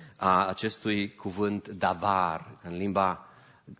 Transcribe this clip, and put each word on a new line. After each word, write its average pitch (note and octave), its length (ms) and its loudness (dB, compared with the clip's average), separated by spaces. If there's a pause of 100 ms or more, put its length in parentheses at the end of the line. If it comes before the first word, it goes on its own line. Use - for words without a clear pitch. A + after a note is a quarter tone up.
(180)
a F#2+ 300 4
acestui G#2 680 -2
cuvânt G2+ 520 -2
davar. F#2 960 0
În F2 140 -8
limba, F#2+ 500 0 (520)